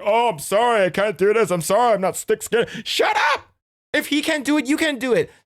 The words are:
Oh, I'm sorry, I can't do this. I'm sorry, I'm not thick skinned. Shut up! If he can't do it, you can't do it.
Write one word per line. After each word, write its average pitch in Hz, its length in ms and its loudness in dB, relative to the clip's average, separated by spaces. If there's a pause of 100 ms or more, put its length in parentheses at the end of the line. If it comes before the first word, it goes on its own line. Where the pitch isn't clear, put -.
Oh, 226 260 2
I'm 175 100 -4
sorry, 220 460 2
I 180 40 0
can't 196 280 -2
do 202 160 2
this. 214 180 2
I'm 175 100 0
sorry, 226 320 2
I'm 190 80 0
not 185 160 -2
thick - 260 -4
skinned. 226 240 -2 (160)
Shut 359 320 -2 (180)
up! - 140 -6 (460)
If 294 140 -2
he 294 140 -2
can't 294 240 -2
do 294 120 2
it, 262 100 -2
you 294 100 0
can't 311 220 -2
do 247 140 -2
it. 170 160 0 (160)